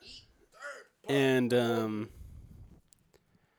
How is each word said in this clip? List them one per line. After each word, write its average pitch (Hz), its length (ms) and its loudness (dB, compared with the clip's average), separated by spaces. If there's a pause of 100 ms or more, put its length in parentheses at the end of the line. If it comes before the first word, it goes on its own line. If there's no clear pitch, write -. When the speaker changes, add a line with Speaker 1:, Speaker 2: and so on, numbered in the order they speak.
Speaker 1:
eat - 200 -20 (280)
dirt, 539 360 -14 (160)
but - 80 -4
Speaker 2:
And, 131 400 4
Speaker 1:
we're 123 100 6
holding 117 220 0
Speaker 2:
um, 110 180 -2
Speaker 1:
you. - 800 -16 (800)